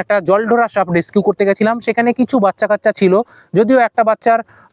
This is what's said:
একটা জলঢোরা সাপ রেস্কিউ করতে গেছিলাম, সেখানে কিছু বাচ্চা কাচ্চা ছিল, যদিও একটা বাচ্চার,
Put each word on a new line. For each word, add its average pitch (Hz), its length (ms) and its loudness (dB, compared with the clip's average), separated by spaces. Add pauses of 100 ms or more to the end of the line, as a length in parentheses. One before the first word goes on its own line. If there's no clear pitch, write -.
একটা 208 140 -2 (120)
জলঢোরা 226 460 2
সাপ 190 140 -2 (100)
রেস্কিউ 190 240 -2
করতে 202 260 -2
গেছিলাম, 214 280 0 (100)
সেখানে 233 260 0
কিছু 254 320 -2
বাচ্চা 202 260 -2
কাচ্চা 208 200 0 (100)
ছিল, 185 140 4 (440)
যদিও 240 200 2 (100)
একটা - 200 -2
বাচ্চার, 226 300 0 (340)